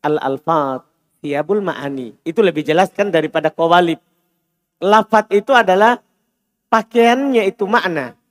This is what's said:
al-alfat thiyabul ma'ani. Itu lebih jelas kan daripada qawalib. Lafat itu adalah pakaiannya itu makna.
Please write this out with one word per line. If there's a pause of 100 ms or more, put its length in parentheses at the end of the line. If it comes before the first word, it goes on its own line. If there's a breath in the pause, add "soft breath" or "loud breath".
al-alfat (400)
thiyabul
ma'ani. (160)
Itu
lebih
jelas
kan
daripada
qawalib. (880)
Lafat
itu
adalah (640)
pakaiannya
itu
makna. (120)